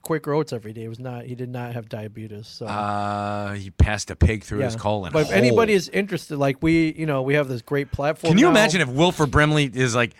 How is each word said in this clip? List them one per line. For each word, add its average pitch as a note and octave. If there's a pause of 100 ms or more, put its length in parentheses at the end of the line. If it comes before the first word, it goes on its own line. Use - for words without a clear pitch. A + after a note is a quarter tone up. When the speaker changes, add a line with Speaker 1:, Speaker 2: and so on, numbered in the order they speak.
Speaker 1:
Quaker D3+
Oats D3
every A2
day. A2+
It A2+
was A2+
not, B2
he B2+
did B2
not A#2+
have A2+
diabetes, G#2+
so. -
Speaker 2:
Uh, G#2
he G2
passed G#2
a F2+
pig A2
through G#2+
his B2
Speaker 1:
Yeah. -
Speaker 2:
colon G2+
Speaker 1:
But D#3
if D3
Speaker 2:
hole. -
Speaker 1:
anybody G#3+
is F#3
interested, F#3+
like, C#3
we, E3
you D#3
know, C3+
we C#3
have D3
this B2
great C#3
platform D3+
Speaker 2:
Can F3
you C4+
Speaker 1:
now. F4
Speaker 2:
imagine G#3+
if C3+
Wilford D3
Brimley D3+
is B2
like, A#2+